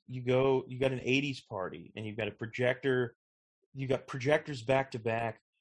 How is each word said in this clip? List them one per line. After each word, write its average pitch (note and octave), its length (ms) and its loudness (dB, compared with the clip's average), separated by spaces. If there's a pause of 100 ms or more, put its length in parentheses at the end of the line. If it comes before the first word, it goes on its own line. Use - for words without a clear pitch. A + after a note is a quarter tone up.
you B2+ 140 -8
go, C3 460 4
you B2+ 100 -12
got C3+ 140 2
an B2+ 100 -4
eighties C3+ 380 0
party F2+ 560 -8
and A2 100 -8
you've G#2+ 100 -8
got G#2+ 120 -2
a G#2 40 -8
projector, B2 840 0 (600)
you C3+ 140 -6
got B2+ 180 0
projectors C#3+ 560 0
back C3+ 300 2
to A2+ 80 -6
back A2+ 400 -2 (200)